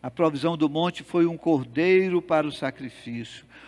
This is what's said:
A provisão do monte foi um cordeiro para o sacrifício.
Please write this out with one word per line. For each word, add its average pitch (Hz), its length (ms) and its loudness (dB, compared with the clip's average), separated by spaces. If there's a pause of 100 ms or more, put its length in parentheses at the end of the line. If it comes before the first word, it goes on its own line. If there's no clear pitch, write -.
A 127 80 -10
provisão 156 460 0
do 151 140 0
monte 165 340 -2
foi 170 220 2
um 170 120 -2
cordeiro 165 840 2
para 156 260 0
o 143 40 -6
sacrifício. 120 920 -10 (220)